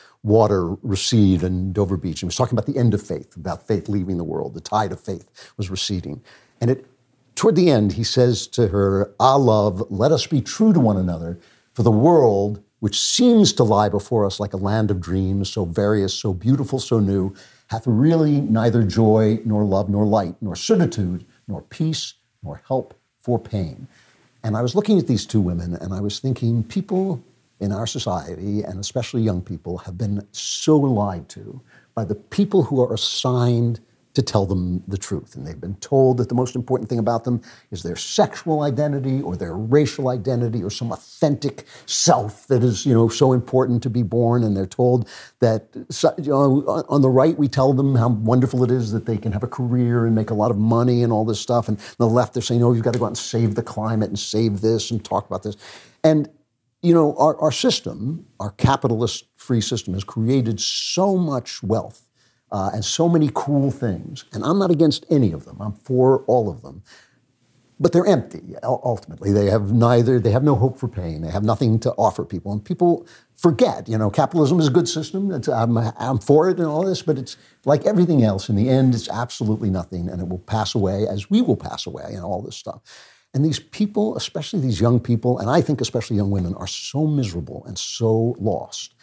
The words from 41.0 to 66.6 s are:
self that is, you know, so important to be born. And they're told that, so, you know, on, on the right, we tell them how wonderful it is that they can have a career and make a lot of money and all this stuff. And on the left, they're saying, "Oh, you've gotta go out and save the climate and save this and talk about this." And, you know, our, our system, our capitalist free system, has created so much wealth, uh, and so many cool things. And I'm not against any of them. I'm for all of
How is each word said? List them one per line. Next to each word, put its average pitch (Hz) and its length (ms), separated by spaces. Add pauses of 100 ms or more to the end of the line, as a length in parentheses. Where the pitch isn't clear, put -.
self - 640
that 123 160
is, 117 220
you 135 80
know, 117 160
so 131 240
important 123 500
to 135 60
be 120 140
born. 117 400
And 107 120
they're 98 100
told 123 440 (300)
that, 110 280 (220)
so, - 280
you 143 120
know, 139 360
on, - 220
on 143 140
the 131 80
right, 131 280
we 147 120
tell 135 240
them 135 220
how 117 120
wonderful 123 560
it 120 80
is 117 220
that 110 120
they 110 120
can 95 160
have 101 100
a 120 60
career 120 560
and 113 100
make 107 140
a 113 40
lot 107 160
of 110 80
money 120 460
and 117 80
all 110 140
this 110 160
stuff. 120 260
And 107 100
on - 60 (140)
the 120 100
left, 113 260
they're 123 80
saying, 120 220
"Oh, 120 80
you've 113 140
gotta 123 140
go 113 60
out 107 40
and 110 80
save 113 380
the 117 80
climate 107 440
and 104 100
save 107 440
this 110 300
and 107 120
talk 101 240
about 95 160
this." 104 140 (480)
And, 156 240 (520)
you 170 120
know, 151 240
our, 151 240
our 156 100
system, - 760 (140)
our 104 120
capitalist 117 760 (100)
free 120 240
system, 107 340
has 98 120
created 117 560
so - 560
much 147 460
wealth, - 400 (480)
uh, 98 240
and 107 100
so 165 240
many 156 240
cool 139 380
things. - 600
And 104 140
I'm 175 140
not 190 100
against 156 400
any 123 220
of 76 140
them. - 140
I'm 104 140
for 127 520
all 117 220
of 107 140